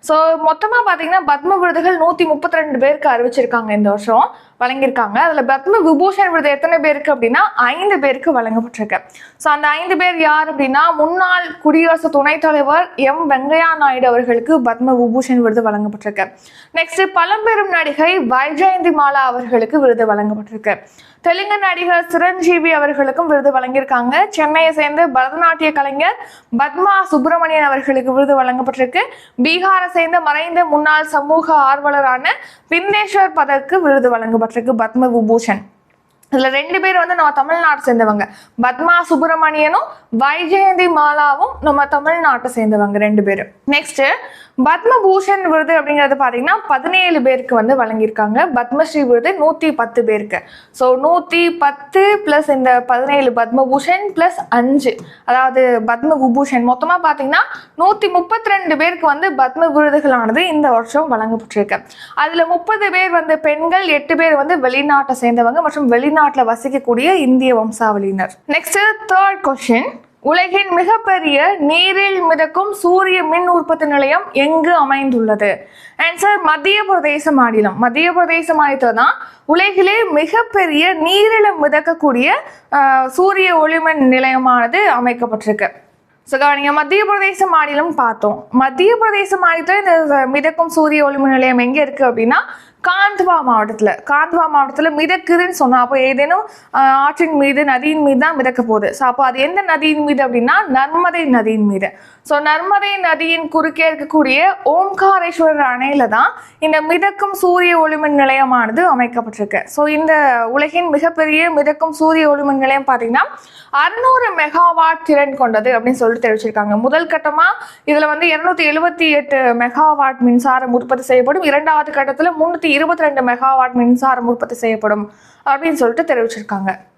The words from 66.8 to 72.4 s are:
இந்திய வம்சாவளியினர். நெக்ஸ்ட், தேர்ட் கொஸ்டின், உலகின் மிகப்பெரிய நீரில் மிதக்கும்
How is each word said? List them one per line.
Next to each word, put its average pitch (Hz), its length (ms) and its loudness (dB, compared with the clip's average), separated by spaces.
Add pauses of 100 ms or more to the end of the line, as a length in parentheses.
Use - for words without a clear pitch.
இந்திய 254 320 2
வம்சாவளியினர். 208 720 -4 (220)
நெக்ஸ்ட், 392 260 -2 (300)
தேர்ட் 392 380 2
கொஸ்டின், 254 420 -2 (380)
உலகின் 370 480 0
மிகப்பெரிய 359 600 0 (320)
நீரில் 381 500 0 (100)
மிதக்கும் 330 520 -2